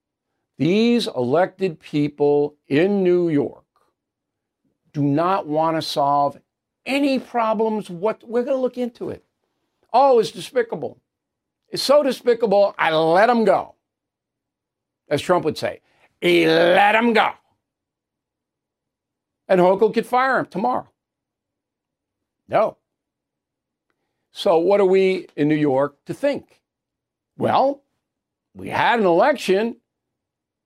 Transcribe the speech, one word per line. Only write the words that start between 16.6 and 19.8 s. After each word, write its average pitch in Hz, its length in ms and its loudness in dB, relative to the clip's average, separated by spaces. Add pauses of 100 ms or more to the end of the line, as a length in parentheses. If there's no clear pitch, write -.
'em 233 180 2
go. 190 160 2 (2250)
And 185 140 4
Hochul 196 320 2